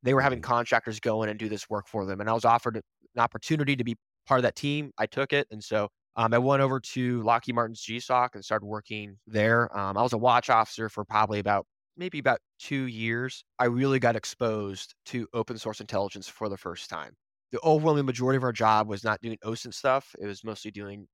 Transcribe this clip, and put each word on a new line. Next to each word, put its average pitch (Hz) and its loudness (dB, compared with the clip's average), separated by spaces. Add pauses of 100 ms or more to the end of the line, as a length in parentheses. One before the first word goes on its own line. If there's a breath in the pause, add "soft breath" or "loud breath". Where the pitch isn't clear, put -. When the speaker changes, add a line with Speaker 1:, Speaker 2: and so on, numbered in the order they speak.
Speaker 1:
They 127 2
were 131 6
having 131 2
Speaker 2:
Mm-hmm. 123 -6
Speaker 1:
contractors 117 2
go 110 0
in 107 -2
and 107 -6
do 110 -4
this 104 -8
work 104 -6
for 98 -4
them. 98 -6
And 107 -2
I - 4
was 117 0
offered 117 2
an - -10 (360)
opportunity 139 0
to 123 -2
be 117 -4 (320)
part 135 6
of 127 4
that 117 2
team. 143 -4
I 110 0
took 139 -4
it. 143 2
And 107 -12
so 104 -2 (300)
um, 113 2
I 120 8
went 135 4
over 131 0
to 123 -2
Lockheed 117 2
Martin's 113 -2
G 117 -8
soc 123 0
and 101 -14
started 104 -2
working 104 -10
there. 110 2
Um, 98 -2
I 107 2
was 123 2
a 113 -2
watch 120 4
officer 110 2
for 104 -8
probably 107 2
about, 101 0 (300)
maybe 175 -8
about 131 2 (180)
two 139 -4
years. 113 -6 (140)
I 123 4
really 131 2
got 117 4
exposed 107 -4 (120)
to 117 -6
open 117 -4
source 107 -8
intelligence 101 -6
for 107 -8
the 98 -8
first - -12
time. 76 -12 (380)
The 123 -6
overwhelming 151 4
majority 127 2
of 127 0
our 123 0
job 110 4
was 101 -6
not 107 0
doing 113 -8
osint 113 -8
stuff. 135 0
It 101 -8
was 101 -10
mostly 107 -10
doing 101 -14